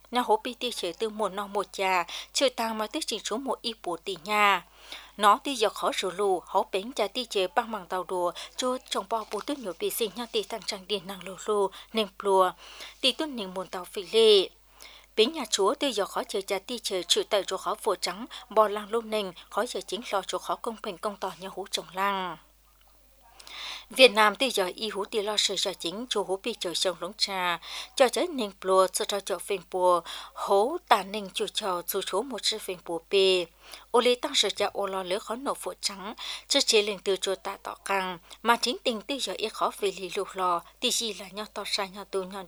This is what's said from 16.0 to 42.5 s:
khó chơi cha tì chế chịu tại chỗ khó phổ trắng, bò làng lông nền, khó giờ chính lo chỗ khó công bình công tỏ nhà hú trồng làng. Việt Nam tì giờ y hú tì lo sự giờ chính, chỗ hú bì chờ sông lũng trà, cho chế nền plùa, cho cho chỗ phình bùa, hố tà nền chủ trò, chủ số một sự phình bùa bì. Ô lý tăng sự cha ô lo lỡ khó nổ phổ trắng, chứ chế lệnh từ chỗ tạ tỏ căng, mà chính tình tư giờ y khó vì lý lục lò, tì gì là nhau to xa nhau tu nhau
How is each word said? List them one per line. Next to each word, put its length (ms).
khó 180
chơi 180
cha 180
tì 200
chế 240
chịu 260
tại 180
chỗ 100
khó 180
phổ 200
trắng, 300
bò 180
làng 240
lông 180
nền, 220
khó 160
giờ 220
chính 140
lo 160
chỗ 100
khó 180
công 280
bình 140
công 200
tỏ 220
nhà 120
hú 200
trồng 220
làng. 440
Việt 220
Nam 240
tì 140
giờ 260
y 140
hú 160
tì 160
lo 160
sự 200
giờ 220
chính, 300
chỗ 140
hú 200
bì 160
chờ 140
sông 260
lũng 180
trà, 420
cho 140
chế 180
nền 240
plùa, 260
cho 180
cho 140
chỗ 180
phình 240
bùa, 300
hố 440
tà 160
nền 300
chủ 140
trò, 340
chủ 200
số 200
một 240
sự 140
phình 260
bùa 140
bì. 360
Ô 100
lý 140
tăng 200
sự 140
cha 240
ô 140
lo 160
lỡ 160
khó 160
nổ 180
phổ 280
trắng, 320
chứ 140
chế 200
lệnh 180
từ 220
chỗ 140
tạ 280
tỏ 120
căng, 320
mà 180
chính 220
tình 180
tư 180
giờ 180
y 120
khó 300
vì 120
lý 240
lục 180
lò, 280
tì 120
gì 220
là 140
nhau 260
to 120
xa 200
nhau 200
tu 180
nhau 240